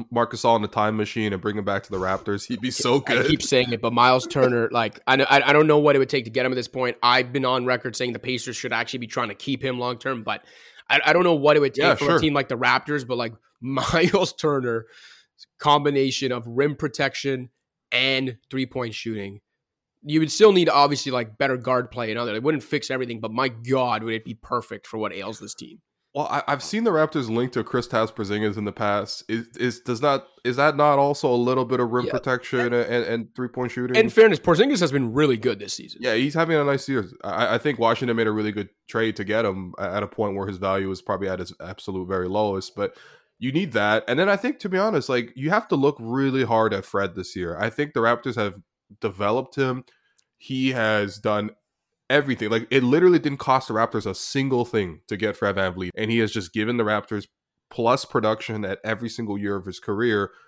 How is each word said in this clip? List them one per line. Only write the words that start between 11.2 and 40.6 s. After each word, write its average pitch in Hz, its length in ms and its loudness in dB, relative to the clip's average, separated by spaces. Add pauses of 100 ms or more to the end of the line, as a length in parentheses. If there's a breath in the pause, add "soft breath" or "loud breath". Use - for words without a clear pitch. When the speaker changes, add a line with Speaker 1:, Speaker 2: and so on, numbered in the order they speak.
Speaker 2:
know 175 140 4
what 147 200 6
it 147 40 6
would 139 120 2
take 139 120 0
Speaker 1:
Yeah, 165 100 6
Speaker 2:
for 147 100 0
Speaker 1:
sure. 165 120 4
Speaker 2:
a - 40 2
team 151 140 2
like 139 140 0
the 120 100 -4
Raptors, 127 480 0
but, 123 100 -4
like, 113 180 -4 (120)
<laughs> - 140 -20
Miles 165 720 0
Turner, 123 540 -2 (760 loud breath)
combination 139 720 2
of 120 140 -6
rim 135 280 0
protection 135 760 -4 (420)
and 131 440 0 (140)
three-point 123 440 -6
shooting. 104 460 -10 (600)
You 151 180 0
would 156 100 0
still 208 220 8
need, 180 160 4
obviously, 143 420 2
like, 117 280 -4
better 135 180 0
guard 127 340 -2
play 117 200 -6
and 110 80 -4
other. 117 160 -4
It 113 80 -6
wouldn't 147 200 0
fix - 280 -6
everything, 123 300 -6
but 117 120 -8
my 131 160 0
God, 120 540 0
would 113 120 -4
it 113 100 -6
be 113 100 -12
perfect - 520 -8
for 110 120 -10
what 104 140 -4
ails 98 280 -10
this 98 140 -14
team. - 260 -18 (340)
Speaker 1:
Well, 143 120 -6
I, 143 220 -4
I've 139 140 -2
seen 220 200 -4
the 233 80 2
Raptors 156 380 0
linked 120 260 -2
to 113 80 0
Kristaps 117 500 -2
Porzingis 104 440 -4
in 104 80 -6
the 101 80 -4
past. 104 560 -4
Is, 117 180 -4 (100)
is, 123 240 -4
does 120 220 -6
not, 139 240 0 (180)
is 123 120 -2
that 143 200 2
not 147 220 4
also 139 340 2
a 120 40 4
little 127 280 2
bit 123 140 0
of 120 140 0
rim 123 140 0
Speaker 2:
Yeah. - 60 -4
Speaker 1:
protection 123 480 -2
and, 120 140 0
and, 120 300 0
and 117 320 -4
three-point 123 340 -6
shooting? 127 240 -4
Speaker 2:
In 220 140 6
fairness, 220 320 6
Porzingis 202 400 4
has 165 100 2
been 131 220 0
really 135 240 4
good 107 240 -2
this 101 140 -10
season. - 280 -16
Speaker 1:
Yeah, 123 120 0
he's 139 200 0
having 165 220 2
a 147 80 2
nice 139 240 -2
year. 117 200 -2 (140)
I, 101 320 0
I 113 40 2
think 135 200 -2
Washington 117 380 2
made 113 100 2
a 107 60 2
really 107 200 -2
good 101 180 -6 (180)
trade 113 280 -2
to 104 80 -6
get 107 200 0
him 95 340 -4
a-, 98 40 -8
at 98 200 -4
a 101 60 -4
point 101 280 -4
where 98 120 -4
his 95 100 -8
value 98 300 0